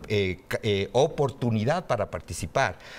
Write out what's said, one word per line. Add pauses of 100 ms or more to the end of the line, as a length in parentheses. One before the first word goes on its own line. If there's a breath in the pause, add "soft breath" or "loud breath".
eh,
ca-,
eh,
oportunidad
para
participar. (200 loud breath)